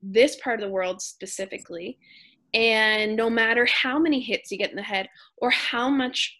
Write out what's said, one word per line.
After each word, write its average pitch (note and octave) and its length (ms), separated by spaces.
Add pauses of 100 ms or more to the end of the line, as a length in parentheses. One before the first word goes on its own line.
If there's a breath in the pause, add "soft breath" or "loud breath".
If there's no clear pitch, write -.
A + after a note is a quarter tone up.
this A3 340
part A3+ 240
of G#3 60
the G3 60
world F#3 280
specifically. F#3+ 960 (560 soft breath)
And A3 640
no A3+ 140
matter A#3 360
how B3+ 320
many D#4 220
hits - 300
you G3 80
get G3+ 120
in - 60
the G3 60
head G3+ 260 (280 loud breath)
or B3 140
how B3 380
much C4 520